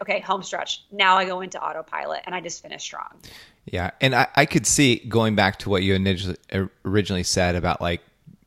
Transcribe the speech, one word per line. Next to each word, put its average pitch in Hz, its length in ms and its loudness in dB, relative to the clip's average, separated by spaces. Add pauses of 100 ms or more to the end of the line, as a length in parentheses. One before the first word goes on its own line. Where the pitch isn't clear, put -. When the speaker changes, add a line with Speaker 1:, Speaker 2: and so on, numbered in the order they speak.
Speaker 1:
Okay, 196 160 -2
home 190 240 -4
stretch. - 480 -8
Now 190 280 4
I 190 60 2
go 185 160 -4
into 185 220 -10
autopilot 156 640 -8
and 180 80 -8
I 180 60 -6
just 170 220 -12
finish 151 200 -14
strong." - 380 -12 (440)
Speaker 2:
Yeah. 92 360 -4
And 135 120 4
I, 123 220 4
I 143 100 6
could 147 220 0
see 135 300 4 (120)
going 110 280 2
back 101 240 2
to 95 100 -6
what 95 140 2
you 98 100 4
initially, 95 420 0 (480)
originally 95 380 0
said 90 320 2
about, 87 260 -2
like, 87 220 -2 (440)